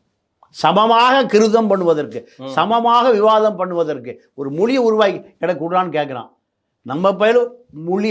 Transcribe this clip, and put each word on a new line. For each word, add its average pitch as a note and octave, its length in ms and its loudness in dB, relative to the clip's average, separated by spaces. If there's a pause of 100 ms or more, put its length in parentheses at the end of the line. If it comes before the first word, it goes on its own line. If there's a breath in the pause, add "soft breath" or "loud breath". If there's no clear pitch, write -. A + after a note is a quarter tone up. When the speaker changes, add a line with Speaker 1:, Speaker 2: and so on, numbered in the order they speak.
(560)
Speaker 1:
சமமாக A3+ 600 4 (160)
கிருதம் A3 380 2
பண்ணுவதற்கு, D#3 500 -2 (220 soft breath)
Speaker 2:
ம். C3+ 140 -12
Speaker 1:
சமமாக A#3 640 2
விவாதம் G#3+ 420 2
பண்ணுவதற்கு D3+ 520 -6 (280 soft breath)
ஒரு C#3 80 -6 (100)
மொழியை B3 300 0
உருவாக்கி G#3 320 0 (240 loud breath)
எனக்கு E3 200 -4
விடுறான்னு F3 340 -2
கேட்குறான். C3 320 -8 (560)
நம்ம D3 200 -4 (140)
பயில A3+ 180 2 (480)
மொழி G3+ 240 -2